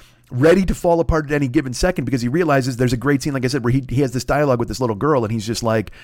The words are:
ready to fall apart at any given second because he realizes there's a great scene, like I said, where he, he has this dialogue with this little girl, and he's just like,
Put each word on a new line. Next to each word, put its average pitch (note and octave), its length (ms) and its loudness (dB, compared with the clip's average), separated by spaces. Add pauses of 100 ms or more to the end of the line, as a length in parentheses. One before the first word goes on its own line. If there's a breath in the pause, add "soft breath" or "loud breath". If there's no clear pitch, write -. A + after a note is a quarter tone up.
(300 loud breath)
ready E3+ 340 4
to F#3+ 100 0
fall E3+ 260 2
apart D#3 260 0
at C#3 60 -6
any C#3+ 140 2
given C3 280 -2
second F3 320 -2
because A#2 160 -2
he A#2+ 60 -2
realizes C3+ 500 0
there's B2+ 160 0
a - 20 0
great C3 260 0
scene, D3 120 -4
like B2+ 100 -2
I B2+ 40 0
said, C3 140 -2
where A#2+ 100 2
he, C3+ 160 0
he A#2+ 120 -2
has C3 120 0
this B2 120 -4
dialogue C#3 340 0
with A#2 100 -4
this G#2+ 120 -8
little A2+ 160 0
girl, C#3 260 0
and G#2+ 100 -2
he's A2 140 -4
just A2+ 160 -4
like, A2 300 0 (120)